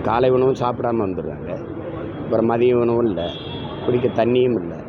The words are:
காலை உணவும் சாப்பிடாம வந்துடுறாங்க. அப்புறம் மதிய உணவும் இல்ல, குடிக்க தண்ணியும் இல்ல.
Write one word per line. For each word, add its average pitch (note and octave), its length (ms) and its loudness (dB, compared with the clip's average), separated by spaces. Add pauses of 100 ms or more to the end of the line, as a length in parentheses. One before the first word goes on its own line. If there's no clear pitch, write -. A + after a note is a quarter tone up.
காலை A#2 260 2
உணவும் B2+ 240 4
சாப்பிடாம B2 280 -2
வந்துடுறாங்க. F2+ 760 -2 (680)
அப்புறம் A2+ 220 0
மதிய A#2+ 320 4
உணவும் A#2 280 2
இல்ல, E2+ 240 0 (560)
குடிக்க B2 220 2
தண்ணியும் A2+ 280 2
இல்ல. G#2+ 400 2 (140)